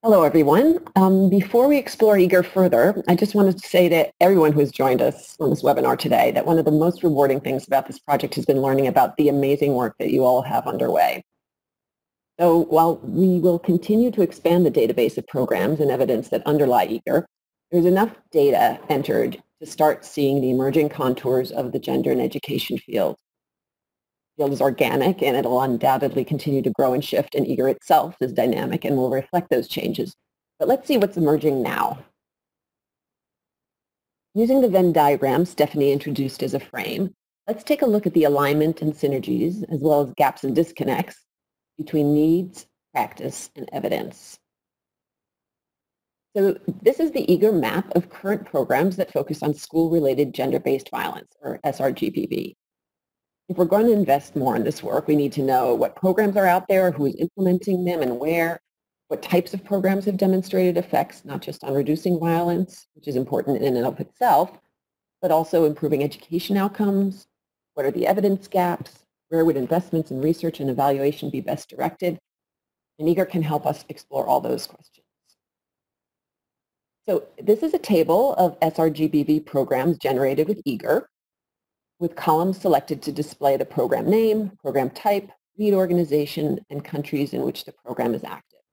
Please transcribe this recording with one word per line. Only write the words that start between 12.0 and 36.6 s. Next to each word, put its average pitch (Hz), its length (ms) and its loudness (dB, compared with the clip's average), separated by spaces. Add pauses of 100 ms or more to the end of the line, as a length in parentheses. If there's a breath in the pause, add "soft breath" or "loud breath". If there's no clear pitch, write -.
So 170 240 6
while 160 320 2
we 180 420 2
will 170 220 2
continue 214 500 2
to 175 120 0
expand 170 440 2
the 131 60 2
database 117 440 2
of - 120 -8
programs 123 500 -2
and 143 140 2
evidence 127 380 -2
that 117 180 -4
underlie 131 380 2
EAGER, 123 380 -2 (460)
there's 175 160 2
enough 196 240 2 (220)
data 143 560 2
entered 131 520 -2 (200)
to 156 60 -18
start - 380 0
seeing 139 360 -2
the 127 100 0
emerging 135 380 0
contours 127 640 -2
of 127 180 -6
the 131 80 -6
gender 131 320 -2
and 127 100 0
education 131 560 -6
field. 95 380 -4 (1200)
The 151 60 0
field 139 100 0
is 139 80 -2
organic, 135 600 0
and 131 140 0
it'll 127 240 0
undoubtedly 131 640 -2
continue 139 380 -2
to 127 80 0
grow 127 240 0
and 143 100 -2
shift, - 300 -4
and 139 120 0
eager 127 220 -2
itself 160 500 0
is 127 140 -4
dynamic - 500 -2
and 139 140 -2
will 127 140 0
reflect 135 400 -4
those 127 180 -2
changes. - 480 -8 (420)
But 160 100 -2
let's 269 200 0
see 285 80 0
what's 202 220 0
emerging 147 440 2
now. - 360 -4 (2250)
Using 240 280 2
the 240 80 4
Venn 180 200 4
diagram 143 540 2
Stephanie 147 480 0
introduced 139 500 -4
as 135 120 -6
a 139 60 -2